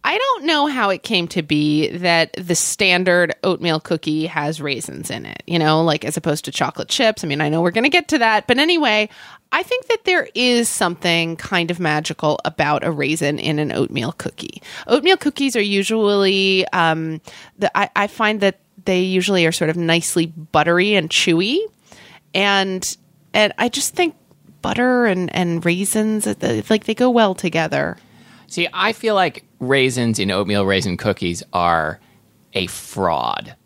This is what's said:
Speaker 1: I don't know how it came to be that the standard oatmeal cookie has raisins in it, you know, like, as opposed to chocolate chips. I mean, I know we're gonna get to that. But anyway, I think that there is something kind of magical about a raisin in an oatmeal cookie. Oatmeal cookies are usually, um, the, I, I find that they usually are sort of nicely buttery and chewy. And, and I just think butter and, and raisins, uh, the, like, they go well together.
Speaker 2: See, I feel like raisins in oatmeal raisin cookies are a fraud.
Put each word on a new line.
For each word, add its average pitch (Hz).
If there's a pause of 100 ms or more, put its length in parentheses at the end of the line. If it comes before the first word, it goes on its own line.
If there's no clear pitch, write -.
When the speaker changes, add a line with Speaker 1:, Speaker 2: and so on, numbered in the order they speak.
Speaker 1:
I 339
don't 480
know 302
how 247
it 185
came 180
to 170
be 151
that 170
the 175
standard 180
oatmeal 165
cookie 156
has 156
raisins -
in -
it, -
you 170
know, 156
like, 151
as 151
opposed 151
to 139
chocolate -
chips. 220
I 170
mean, 143
I 147
know 160
we're 175
gonna 233
get 349
to 302
that. 220
But 247
anyway, 269 (420)
I 330
think 508
that 453
there 359
is 240
something 170
kind 170
of 170
magical 151
about 151
a 170
raisin 147
in 151
an 151
oatmeal -
cookie. - (260)
Oatmeal 294
cookies 277
are 220
usually, 196
um, 160 (380)
the, 196
I, 202
I 202
find 214
that 196 (260)
they 185
usually 185
are 160
sort 160
of 165
nicely 165
buttery 170
and 160
chewy. 196 (720)
And, 190 (360)
and 214
I 247
just -
think 349 (460)
butter 247
and, 185
and 170
raisins, 208
uh, 208
the, 214
like, 214
they 226
go 254
well 220
together. 160 (500)
Speaker 2:
See, 170
I 196
feel 220
like 180 (160)
raisins 127
in 98
oatmeal 101
raisin 95
cookies 90 (120)
are 85 (540)
a 95
fraud. 65 (100)